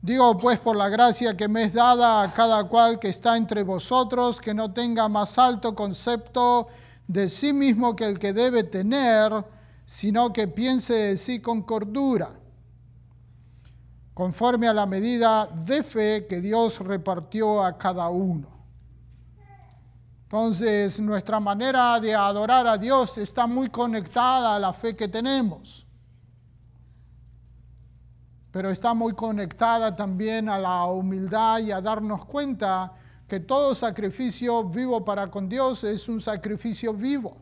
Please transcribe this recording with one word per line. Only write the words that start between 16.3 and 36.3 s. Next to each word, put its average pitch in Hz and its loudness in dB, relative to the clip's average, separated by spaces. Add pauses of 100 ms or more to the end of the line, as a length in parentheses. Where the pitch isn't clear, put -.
Dios 220 0
repartió 196 -2
a 180 -2
cada 180 -2
uno". 180 -2 (1700)
Entonces, 208 0
nuestra 208 -2
manera 240 2
de 220 -2
adorar 208 2
a 220 2
Dios 247 0
está 233 -2
muy 247 -2
conectada 233 0
a 208 0
la 196 0
fe 226 -6
que 214 -4
tenemos, 233 -4 (2750)
pero 190 -4
está 190 0
muy 226 0
conectada 220 -2
también 208 -4
a 202 -2
la 180 0
humildad 190 0
y 220 -4
a 185 -4
darnos 214 -4
cuenta 202 -4 (340)
que 190 -6
todo 269 0
sacrificio 233 -4
vivo 220 -4
para 202 -4
con 190 -8
Dios 262 -2
es 208 -6
un 226 -6
sacrificio 214 -6